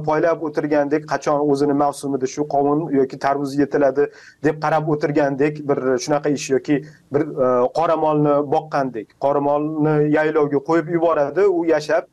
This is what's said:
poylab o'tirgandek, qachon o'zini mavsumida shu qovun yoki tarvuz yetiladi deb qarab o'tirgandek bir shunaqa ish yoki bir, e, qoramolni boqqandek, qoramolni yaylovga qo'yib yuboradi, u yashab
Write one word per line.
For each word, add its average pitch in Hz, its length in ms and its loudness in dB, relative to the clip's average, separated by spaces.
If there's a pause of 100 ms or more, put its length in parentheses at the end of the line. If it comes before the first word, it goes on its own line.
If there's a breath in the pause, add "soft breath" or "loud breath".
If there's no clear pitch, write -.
poylab 160 440 0
o'tirgandek, 147 540 0 (100)
qachon 143 300 0 (100)
o'zini 139 300 2
mavsumida 139 440 -2
shu 147 280 -6
qovun 143 320 0 (140)
yoki 139 180 -2
tarvuz 139 400 -2
yetiladi 143 480 2 (380 loud breath)
deb 156 200 0
qarab 151 300 0
o'tirgandek 147 760 0
bir 139 100 0 (260)
shunaqa 147 340 0
ish - 120 -10
yoki 135 260 0 (360 loud breath)
bir, 120 100 2 (220)
e, 127 40 2 (300)
qoramolni 156 580 2 (180)
boqqandek, 139 580 -4 (120)
qoramolni 147 720 0 (220)
yaylovga 151 500 2
qo'yib 165 280 0
yuboradi, 160 480 2 (140)
u 170 60 0 (100)
yashab 151 380 0